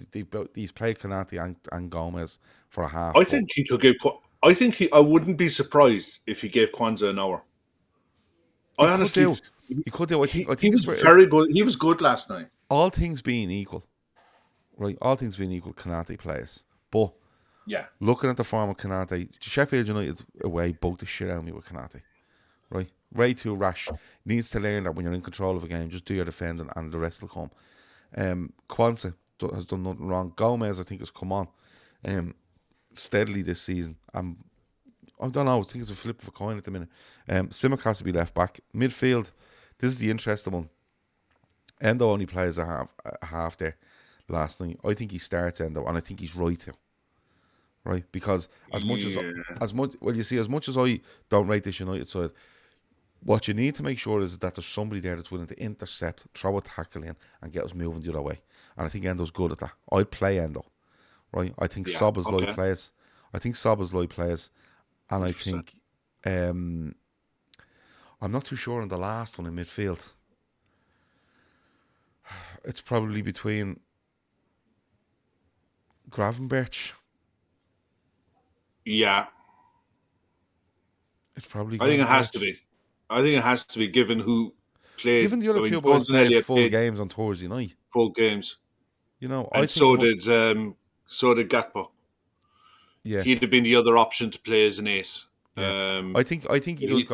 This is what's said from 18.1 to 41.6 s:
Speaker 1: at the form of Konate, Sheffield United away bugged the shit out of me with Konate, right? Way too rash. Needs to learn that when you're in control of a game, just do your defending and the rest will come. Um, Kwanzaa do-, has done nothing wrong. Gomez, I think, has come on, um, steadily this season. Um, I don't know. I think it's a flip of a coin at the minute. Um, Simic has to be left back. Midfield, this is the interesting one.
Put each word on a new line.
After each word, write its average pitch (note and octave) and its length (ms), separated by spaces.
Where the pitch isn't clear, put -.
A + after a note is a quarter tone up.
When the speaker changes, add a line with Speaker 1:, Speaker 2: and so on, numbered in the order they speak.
Speaker 1:
at B2 60
the A#2 80
form G#2+ 260
of F#2+ 60
Konate, F#2 540
Sheffield C3+ 480
United G2 320
away F2 300
bugged F2+ 280
the F#2+ 60
shit - 240
out F2 80
of D#2+ 60
me E2 80
with - 160
Konate, C2+ 340
right? F#2 180
Way B2 200
too A#2 220
rash. F#2+ 340
Needs A2+ 240
to A2+ 80
learn G#2 260
that E2 120
when F2+ 80
you're F2 100
in F2+ 60
control F#2 360
of E2+ 60
a E2+ 60
game, E2+ 200
just F2 160
do G#2+ 100
your F#2 100
defending E2+ 500
and D#2+ 180
the E2 60
rest E2 240
will G2 60
come. C#2+ 220
Um, F2+ 360
Kwanzaa A#2 460
do-, - 160
has G2 120
done F#2 180
nothing F#2 240
wrong. F#2 260
Gomez, A2+ 460
I - 20
think, F2+ 180
has E2+ 120
come F#2 180
on, F#2+ 160
um, F2+ 300
steadily G2+ 500
this F2 200
season. E2+ 340
Um, F2+ 240
I B2+ 80
don't C#3 160
know. B2+ 160
I - 20
think B2 200
it's G#2+ 100
a - 20
flip A2+ 280
of - 60
a - 40
coin G#2 260
at G2 60
the G2 80
minute. F2 160
Um, F#2 220
Simic C3+ 340
has A2 140
to - 60
be F#2+ 60
left F2 240
back. F2+ 240
Midfield, B2 560
this B2 120
is B2+ 80
the A2 120
interesting G#2+ 420
one. E2+ 160